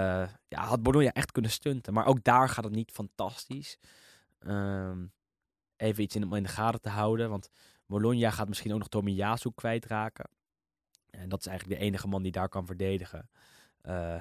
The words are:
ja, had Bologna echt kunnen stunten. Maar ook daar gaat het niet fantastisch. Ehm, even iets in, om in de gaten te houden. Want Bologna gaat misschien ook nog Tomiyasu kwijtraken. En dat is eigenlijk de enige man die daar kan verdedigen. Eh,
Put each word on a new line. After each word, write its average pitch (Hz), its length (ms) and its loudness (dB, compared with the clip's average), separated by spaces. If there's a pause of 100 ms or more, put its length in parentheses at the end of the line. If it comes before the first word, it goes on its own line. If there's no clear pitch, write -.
(480)
ja, - 160 -4
had 117 180 0
Bologna 131 300 6
echt - 200 -2
kunnen 110 180 0
stunten. 131 420 -2
Maar 110 140 2
ook 131 180 6
daar 127 240 8
gaat 117 160 -2
het 107 100 -4
niet 113 160 -2
fantastisch. 110 880 -8 (600)
Ehm, 98 600 -4 (760)
even 110 260 0
iets 104 140 -2
in, 107 80 2
om 90 100 -2
in 104 80 2
de 95 60 -2
gaten 113 320 0
te - 80 -8
houden. 107 420 0
Want 101 180 -6 (380)
Bologna 113 440 4
gaat 107 180 -2
misschien 104 240 -4
ook 110 60 0
nog 104 100 -4
Tomiyasu 101 680 0
kwijtraken. 113 680 -4 (840)
En 92 180 -12
dat 95 120 -2
is - 60 -12
eigenlijk 92 340 -6
de 104 60 2
enige 98 220 -2
man 98 140 0
die 92 100 -2
daar 92 160 0
kan 92 180 -4
verdedigen. 92 640 -4 (500)
Eh, 85 400 -4